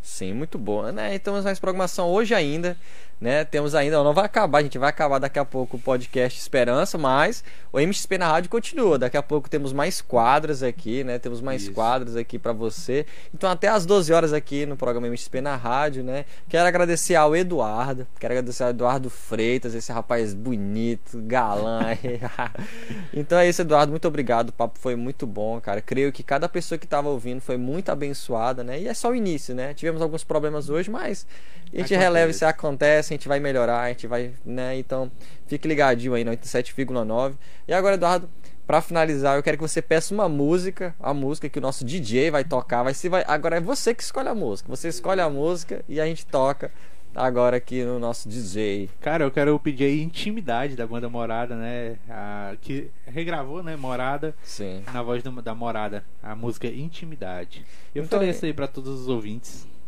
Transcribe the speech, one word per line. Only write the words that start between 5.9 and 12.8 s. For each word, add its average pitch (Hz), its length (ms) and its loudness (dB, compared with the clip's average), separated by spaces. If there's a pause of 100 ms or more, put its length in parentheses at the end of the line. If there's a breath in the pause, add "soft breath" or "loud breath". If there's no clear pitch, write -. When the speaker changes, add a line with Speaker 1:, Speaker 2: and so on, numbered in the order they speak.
Speaker 1:
Esperança, 131 580 2
mas 151 460 2 (300 loud breath)
o 131 60 2
M 175 140 4
X - 120 -2
P 190 120 0
na 180 100 2
rádio 170 220 2
continua. 233 480 2
Daqui 127 200 0
a 143 60 0
pouco 147 260 0
temos 139 240 -2
mais 151 260 0
quadras 135 640 2
aqui, 123 400 -2
né? 123 160 -4
Temos 120 220 -4
mais 131 220 -4
Speaker 2:
Isso. 98 100 -4
Speaker 1:
quadras 117 420 0
aqui 117 240 -4
pra 117 140 -2
você. 117 520 -2 (280 loud breath)